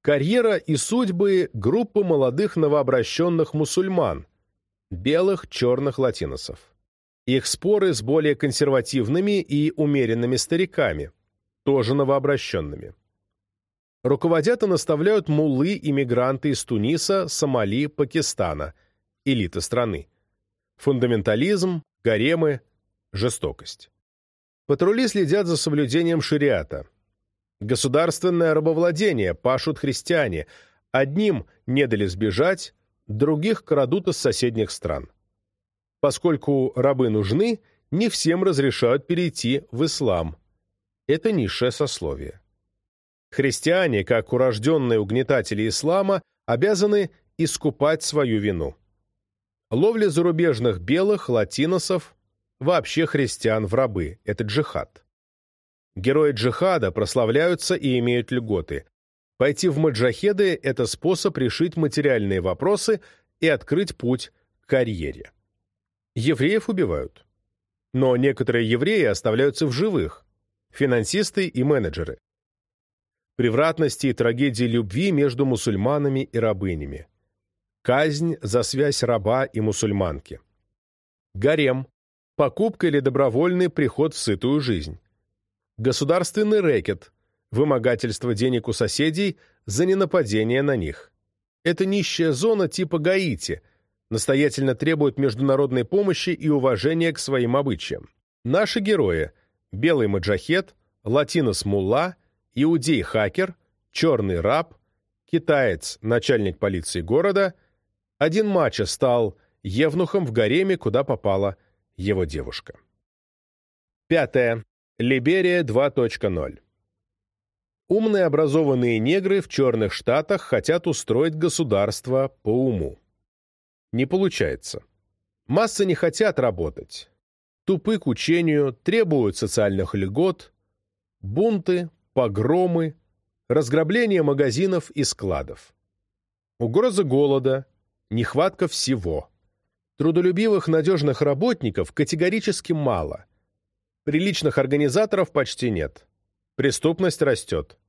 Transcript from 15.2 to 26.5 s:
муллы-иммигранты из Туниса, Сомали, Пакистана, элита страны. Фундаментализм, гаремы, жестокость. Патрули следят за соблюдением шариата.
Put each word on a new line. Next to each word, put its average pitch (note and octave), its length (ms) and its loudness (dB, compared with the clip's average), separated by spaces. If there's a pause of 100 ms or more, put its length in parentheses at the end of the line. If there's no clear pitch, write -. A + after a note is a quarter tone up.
муллы-иммигранты C#3 1200 0
из - 120 -4
Туниса, D#3+ 640 0
Сомали, B2+ 580 0
Пакистана, F#2 880 -4 (540)
элита G#2+ 340 -2
страны. A2+ 480 -4 (680)
Фундаментализм, C#3 1040 0 (220)
гаремы, C#3 560 2 (520)
жестокость. - 800 -6 (760)
Патрули G#3 420 2
следят F#3+ 400 0
за E3 80 0
соблюдением D3+ 640 0
шариата. B2+ 680 0 (760)